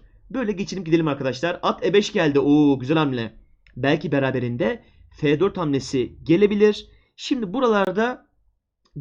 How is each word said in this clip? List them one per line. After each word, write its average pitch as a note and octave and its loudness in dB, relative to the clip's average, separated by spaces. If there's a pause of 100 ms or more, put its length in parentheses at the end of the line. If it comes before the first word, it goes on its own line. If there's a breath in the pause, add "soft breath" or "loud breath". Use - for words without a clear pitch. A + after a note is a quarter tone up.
(280)
Böyle A3 -4
geçelim F3+ -8
gidelim D#3+ 2
arkadaşlar. C3+ -4
At A3 -2
E E3+ 2
beş G#3 2
geldi. D3+ 2
Oo, C#3+ 4
güzel C3+ -2
hamle. B2+ -2 (440)
Belki C#3 -2
beraberinde C3+ -2 (280 soft breath)
F D3 0
dört F#3+ 0
hamlesi C3+ -2
gelebilir. G#3 4 (280 soft breath)
Şimdi A3+ -6
buralarda A3 0 (720)